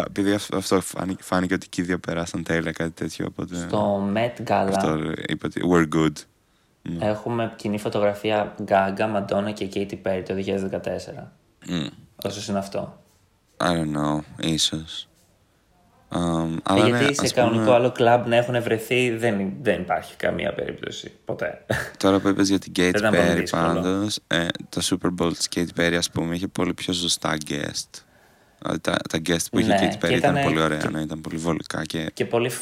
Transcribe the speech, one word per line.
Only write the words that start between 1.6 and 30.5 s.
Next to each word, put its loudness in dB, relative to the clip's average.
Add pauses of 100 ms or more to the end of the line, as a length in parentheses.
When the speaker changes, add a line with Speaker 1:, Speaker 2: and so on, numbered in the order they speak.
Speaker 1:
και -2
οι -2
δύο 0
περάσαν -4
τέλεια, 0
κάτι -4
τέτοιο, -6
οπότε -6
Speaker 2:
Στο 0
Met -2
Gala. 4
Speaker 1:
αυτό 2 (280)
είπε -4
ότι -6 (100)
we're 6 (120)
good. 4 (680)
Ναι. -4
Speaker 2:
Έχουμε -2
κοινή -4
φωτογραφία 0 (120)
Gaga, 2
Madonna 0
και -6
Katy -4 (140)
Perry 0
το -2
δύο -2
χιλιάδες 0
δεκατέσσερα. -6 (360)
Speaker 1:
Μμ. -2 (380)
Speaker 2:
Όσο -6
είναι 0
αυτό. -8 (560)
Speaker 1:
I 0
don't 0
know, 0 (220)
ίσως. -2 (1080)
Αμ, 0
Speaker 2:
Ε, -2
Speaker 1:
αλλά 4
Speaker 2:
γιατί 4
Speaker 1:
ναι, 2
Speaker 2:
σε -2
Speaker 1:
ας 0
Speaker 2:
κανονικό 4
Speaker 1:
πούμε 8
Speaker 2:
άλλο 4
κλαμπ 4
να 2
έχουν 2
βρεθεί, 2
δεν, 0 (100)
δεν 2
υπάρχει -4
καμία -2
περίπτωση. -8 (140)
Ποτέ. -6 (320)
Speaker 1:
Τώρα 4
που 0
είπες 4
για 4
την -8
Katy -10 (160)
Speaker 2:
Δεν 0
ήταν 4
πολύ 6
Speaker 1:
Perry, 2
Speaker 2:
δύσκολο. 0
Speaker 1:
πάντως, 0
ε, 2 (220)
το -4
Super 0 (160)
Bowl 2
της -2
Katy -2
Perry, 4
ας 0
πούμε, -2
είχε -4
πολύ 0
πιο -4
ζωστά 0 (120)
guest. -6 (580)
Δηλαδή, -4
τα, 0 (140)
τα -2 (100)
guest 0
που 2
είχε 4
η 4
Speaker 2:
Ναι, 2
Speaker 1:
Katy -6 (100)
Perry 2
Speaker 2:
και 4
Speaker 1:
ήταν 4
Speaker 2:
ήτανε 2
Speaker 1:
πολύ 2